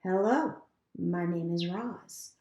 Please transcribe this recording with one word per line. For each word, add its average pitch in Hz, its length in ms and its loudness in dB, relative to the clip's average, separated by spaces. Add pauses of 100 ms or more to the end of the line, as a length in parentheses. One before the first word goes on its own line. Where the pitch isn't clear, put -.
Hello, 208 500 4 (440)
my 175 280 0
name 170 280 0
is 170 140 0
Roz. - 720 -8